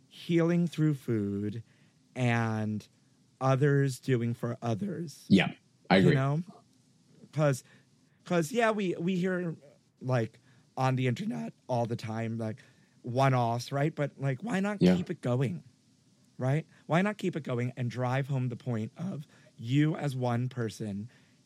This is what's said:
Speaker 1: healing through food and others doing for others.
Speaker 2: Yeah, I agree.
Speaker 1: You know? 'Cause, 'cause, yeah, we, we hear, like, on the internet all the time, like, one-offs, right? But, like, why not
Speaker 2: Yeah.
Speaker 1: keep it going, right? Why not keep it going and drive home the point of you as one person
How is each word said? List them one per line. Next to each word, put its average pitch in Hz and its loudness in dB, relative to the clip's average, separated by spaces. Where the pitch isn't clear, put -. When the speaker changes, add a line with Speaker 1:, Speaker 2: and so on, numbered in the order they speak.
Speaker 1:
healing 170 0
through 156 2
food 104 -2
and 113 0
others 135 2
doing 117 0
for 117 -6
others. 139 -6
Speaker 2:
Yeah, - 6
I 95 6
agree. 90 6
Speaker 1:
You - 6
know? 139 0
'Cause, 143 2
'cause, 165 2
yeah, 220 4
we, 202 -2
we 180 0
hear, 175 -2
like, 127 0
on 131 2
the 127 0
internet 226 -4
all 120 0
the 110 -4
time, 113 -6
like, 110 -6
one-offs, 123 0
right? 143 -2
But, 143 -4
like, 135 -2
why 240 -4
not 208 -4
Speaker 2:
Yeah. 180 6
Speaker 1:
keep 175 -2
it 175 -10
going, 123 -2
right? 135 -2
Why 160 2
not 208 -2
keep 170 -2
it 147 -6
going 127 -2
and 123 -2
drive 127 -2
home 127 -2
the 120 -6
point 110 -4
of 165 -8
you 147 0
as 139 -4
one 123 -2
person 107 -6